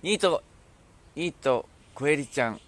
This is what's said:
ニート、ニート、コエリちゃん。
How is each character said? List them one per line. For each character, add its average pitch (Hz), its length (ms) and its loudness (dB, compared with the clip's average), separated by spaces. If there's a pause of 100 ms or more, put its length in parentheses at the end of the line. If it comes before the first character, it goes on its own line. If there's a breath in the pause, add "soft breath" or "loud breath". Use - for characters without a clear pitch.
ニ 185 120 0
ー 214 40 0
ト、 180 240 2 (720)
ニ 170 120 -4
ー 170 40 -4
ト、 - 360 0 (260)
コ 139 140 -4
エ 151 80 4
リ 143 100 -4
ち - 160 -4
ゃ 117 100 0
ん。 104 160 -10